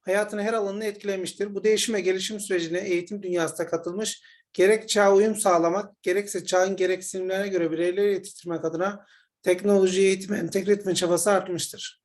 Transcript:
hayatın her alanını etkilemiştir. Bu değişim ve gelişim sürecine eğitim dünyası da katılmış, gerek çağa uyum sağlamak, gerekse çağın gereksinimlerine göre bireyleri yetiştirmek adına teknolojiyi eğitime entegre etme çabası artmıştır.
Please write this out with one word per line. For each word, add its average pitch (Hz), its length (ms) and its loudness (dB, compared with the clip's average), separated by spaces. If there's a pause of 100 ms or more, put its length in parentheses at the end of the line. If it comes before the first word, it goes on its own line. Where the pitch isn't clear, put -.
hayatın 208 380 -2
her 208 140 -2
alanını 208 320 -4
etkilemiştir. 202 680 -6
Bu 196 100 -8
değişim 214 300 2
ve 202 60 0
gelişim 190 400 -2
sürecine 175 380 -2
eğitim 190 440 -4
dünyası 175 360 -2
da 165 80 -4
katılmış, 175 560 -6 (300)
gerek 214 360 4
çağa 202 260 6
uyum 208 220 4
sağlamak, 180 640 0
gerekse 196 420 -4
çağın 185 320 2
gereksinimlerine 185 720 -2
göre 170 220 0
bireyleri 180 420 0
yetiştirmek 170 520 -8
adına 175 420 -4 (360)
teknolojiyi 190 640 4
eğitime 190 320 0
entegre 185 340 0
etme 196 220 0
çabası 175 360 2
artmıştır. 185 760 -4